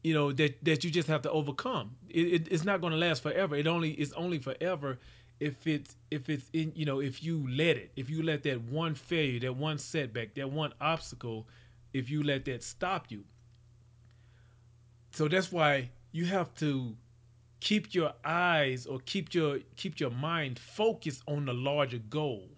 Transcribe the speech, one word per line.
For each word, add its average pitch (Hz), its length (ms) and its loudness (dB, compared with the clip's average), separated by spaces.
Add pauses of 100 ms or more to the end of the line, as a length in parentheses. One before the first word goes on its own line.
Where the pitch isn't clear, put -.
you 160 100 2
know, 143 180 4
that, 143 320 2
that 160 200 4
you 170 80 -2
just 165 160 2
have 156 160 2
to 151 80 0
overcome. 143 640 -2 (140)
It, 170 180 4
it, 170 220 2
it's 190 140 2
not 196 180 2
gonna 160 160 0
last 165 240 2
forever. 151 340 0
It 147 120 2
only, 165 240 2
it's 143 220 -2
only 170 260 -2
forever 139 580 -2 (420)
if 147 280 -4
it's, 147 280 -2 (140)
if 151 200 -6
it's 143 240 -4
in, 160 220 0
you 160 100 -2
know, 135 160 0
if 135 220 -4
you 156 280 -2
let 147 260 4
it, 92 180 -12
if 131 140 -6
you 160 140 -2
let 156 200 2
that 131 200 0
one 156 320 -2
failure, 143 460 0
that 127 140 -2
one 151 220 -2
setback, 117 580 -4
that 135 140 -4
one 147 320 -2
obstacle, 123 680 -2 (460)
if 127 160 -2
you 147 140 0
let 139 220 0
that 127 180 -4
stop - 480 -4
you. 104 120 -10 (1900)
So 156 160 0
that's 180 240 2
why 143 380 4 (220)
you 165 140 -2
have 180 300 0
to 131 400 0 (640)
keep - 340 0
your 156 200 2 (100)
eyes 151 640 4
or 131 200 -4
keep - 280 -2
your, 147 260 2 (160)
keep - 240 -6
your 131 120 0
mind 143 480 -2
focused 214 680 0
on 147 180 0
the 127 80 0
larger 135 440 2
goal. 113 500 -4 (100)